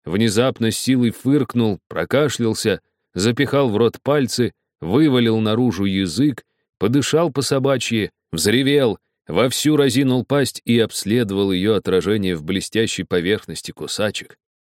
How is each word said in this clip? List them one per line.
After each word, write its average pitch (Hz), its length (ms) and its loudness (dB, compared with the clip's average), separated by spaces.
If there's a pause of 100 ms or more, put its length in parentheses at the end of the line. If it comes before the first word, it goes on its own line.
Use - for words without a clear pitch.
внезапно 113 680 0
с - 40 -6
силой 123 340 0
фыркнул, 120 800 0
прокашлялся, 110 920 -2 (320)
запихал 123 560 0
в 104 80 0
рот 113 240 2
пальцы, 131 500 0 (300)
вывалил 117 580 2
наружу 107 460 0
язык, 98 580 -2 (320)
подышал 147 560 0
по-собачьи, 127 800 -2 (200)
взревел, 120 680 2 (280)
во 104 220 2
всю 151 280 0
разинул 131 480 2
пасть 139 400 -2
и 117 140 2
обследовал 101 720 0
ее 95 240 0
отражение 92 640 0
в 76 80 -8
блестящей 95 600 -2
поверхности 87 640 -4
кусачек. - 680 -8 (280)